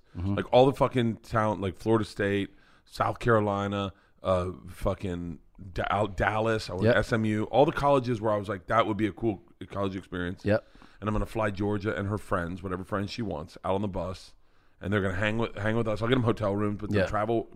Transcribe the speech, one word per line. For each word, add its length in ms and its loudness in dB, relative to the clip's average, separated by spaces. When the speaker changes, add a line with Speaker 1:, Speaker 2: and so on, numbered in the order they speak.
Speaker 1:
Mm-hmm. 200 -2
Speaker 2:
like, 160 -2
all 140 8
the 60 4
fucking 440 0
town, 440 -2
like, 160 -4
Florida 280 4
State, 460 -2
South 340 -2
Carolina, 760 2
uh, 280 2
fucking 720 -4
Da-, 340 0
Dallas, 640 0
I 40 -6
was 100 0
Speaker 1:
Yep. 120 6
Speaker 2:
S 160 2
M 120 2
U, 200 0
all 200 4
the 80 2
colleges 480 2
where 120 0
I 40 2
was 120 -4
like, 200 -6
"That 180 4
would 100 0
be 100 0
a 60 0
cool 300 -2
college 260 -2
experience." 480 -6
Speaker 1:
Yep. 220 2
Speaker 2:
And 80 -4
I'm 60 -2
gonna 120 0
fly 240 -2
Georgia 460 -2
and 120 -2
her 100 -2
friends, 440 -4
whatever 220 -6
friends 260 -4
she 120 -8
wants, 420 -8
out 100 0
on 80 0
the 60 -2
bus. 440 -8
And 120 -4
they're 80 4
gonna 140 0
hang 240 0
with, 180 -2
hang 200 0
with 120 2
us. 140 -2
I'll 60 0
get 80 4
them 80 2
hotel 320 0
rooms, 240 -2
but 100 -8
they'll 120 4
Speaker 1:
Yeah. 40 2
Speaker 2:
travel 500 -2